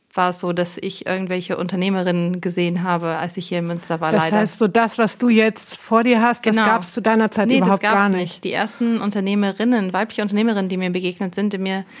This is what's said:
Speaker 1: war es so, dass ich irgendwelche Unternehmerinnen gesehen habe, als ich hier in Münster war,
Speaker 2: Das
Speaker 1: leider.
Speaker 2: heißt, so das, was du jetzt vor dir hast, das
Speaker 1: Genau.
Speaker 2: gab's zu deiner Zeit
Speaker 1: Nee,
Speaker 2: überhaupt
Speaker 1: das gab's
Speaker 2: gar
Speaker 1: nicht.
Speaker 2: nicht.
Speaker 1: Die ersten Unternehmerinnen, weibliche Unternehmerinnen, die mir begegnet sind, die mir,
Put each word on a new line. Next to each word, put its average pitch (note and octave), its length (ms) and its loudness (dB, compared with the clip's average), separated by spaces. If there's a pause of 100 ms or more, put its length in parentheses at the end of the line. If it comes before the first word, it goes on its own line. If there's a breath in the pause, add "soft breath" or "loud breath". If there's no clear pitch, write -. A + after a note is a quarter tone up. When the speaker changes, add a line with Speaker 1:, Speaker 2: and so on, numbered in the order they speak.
(160)
Speaker 1:
war F3+ 160 2
es F3+ 100 -10
so, F3+ 100 -2
dass F3 260 -2
ich - 280 -10
irgendwelche F#3 500 -4
Unternehmerinnen F3+ 840 0
gesehen F3 420 -2
habe, E3+ 340 -2
als F3 200 -6
ich F3 100 -8
hier F3 120 -2
in E3+ 60 -2
Münster E3+ 360 -4
war, D#3+ 100 0
Speaker 2:
Das D#3+ 120 2
Speaker 1:
leider. E3 140 2
Speaker 2:
heißt, G#3+ 200 0
so G#3+ 100 2
das, A3+ 300 0
was A3+ 200 0
du B3 120 2
jetzt A3 480 0
vor A3+ 260 0
dir A#3 180 4
hast, A#3+ 240 0
das A3 100 4
Speaker 1:
Genau. A3 100 4
Speaker 2:
gab's G#3 280 0
zu A#3 80 -4
deiner A3 300 2
Zeit G#3+ 160 0
Speaker 1:
Nee, B3+ 120 4
Speaker 2:
überhaupt F#3+ 240 4
Speaker 1:
das G#3 60 2
gab's A3 40 4
Speaker 2:
gar G3+ 160 4
Speaker 1:
nicht. F#3 100 2
Speaker 2:
nicht. E3+ 240 -6
Speaker 1:
Die F#3 80 -4
ersten A3 480 -2
Unternehmerinnen, G3+ 920 0
weibliche G#3+ 300 -2
Unternehmerinnen, G#3 440 0
die F#3 100 -4
mir F#3 120 -2
begegnet F3+ 460 -4
sind, G3+ 180 -2
die G3 40 -4
mir, F#3+ 280 -4 (160 loud breath)